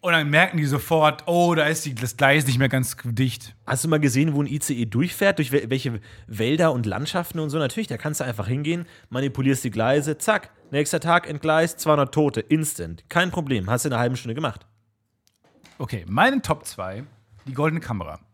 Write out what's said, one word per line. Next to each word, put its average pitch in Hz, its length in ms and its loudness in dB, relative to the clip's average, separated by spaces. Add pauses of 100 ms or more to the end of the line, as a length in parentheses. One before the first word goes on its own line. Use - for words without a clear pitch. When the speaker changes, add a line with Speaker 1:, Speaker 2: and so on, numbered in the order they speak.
Speaker 1:
Und 175 120 0
dann 156 180 2
merken 175 280 4
die 151 60 0
sofort, 151 600 2
„Oh, 175 300 4
da 156 100 4
ist 160 180 -2
die, 143 80 -6
das 120 240 -6
Gleis 139 300 4
nicht 127 120 2
mehr 135 100 4
ganz 131 340 -2
dicht.“ 123 540 -4 (100)
Speaker 2:
Hast - 160 -2
du 160 60 -2
mal 156 100 4
gesehen, 143 340 2
wo 143 80 0
ein 143 60 0
I 143 140 -4
C - 160 -4
E 120 100 0
durchfährt? 196 520 0
Durch 139 120 -2
wel-, 123 200 0
welche 131 300 -4 (280)
Wälder 143 440 2
und 123 140 -2
Landschaften 170 540 -4
und 151 100 -4
so? 156 80 -4
Natürlich, 165 300 -4
da 120 80 -8
kannst 151 240 -6
du 135 40 -4
einfach 107 220 -6
hingehen, 147 400 -2 (240)
manipulierst 131 540 0
die 120 80 -4
Gleise, 135 440 2
zack, - 340 -2 (200)
nächster 147 300 0
Tag 170 280 2
entgleist, 160 520 0
zweihundert 147 340 2
Tote, 143 260 2
instant. 107 680 -2
Kein 175 240 0
Problem, 131 360 -2
hast 120 160 0
du 156 40 -2
in 131 40 -2
einer 117 80 0
halben 123 160 0
Stunde 117 200 -8
gemacht. 143 300 -6 (1120)
Speaker 1:
Okay, 107 300 -8
meine 214 340 2
Top - 220 -4
zwei, 98 380 -10 (440)
die 135 80 -10
goldene 156 260 -2
Kamera. 85 400 -8 (140)